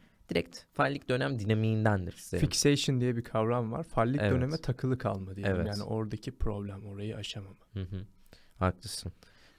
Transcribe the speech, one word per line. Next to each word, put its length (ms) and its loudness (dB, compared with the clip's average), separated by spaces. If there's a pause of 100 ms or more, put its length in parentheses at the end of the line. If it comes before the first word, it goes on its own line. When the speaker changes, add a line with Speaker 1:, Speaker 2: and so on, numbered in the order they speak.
(320)
Speaker 1:
direkt 260 -2 (160)
fallik 360 -2
dönem 300 0
dinamiğindendir 760 2
isterim. 360 -2
Speaker 2:
Fixation 520 4
diye 140 2
bir 80 -2
kavram 480 0
var. 120 -4
Fallik 380 2
Speaker 1:
Evet. 100 4
Speaker 2:
döneme 260 2
takılı 400 -2
kalma 380 -4
diyelim. 200 0
Speaker 1:
Evet. 120 0
Speaker 2:
Yani 160 -4
oradaki 540 -6
problem, 480 -2
orayı 320 -8
aşamama. 380 -10 (180)
Speaker 1:
Hı 60 -6
hı. 260 -6 (540)
Haklısın. 520 -2 (480)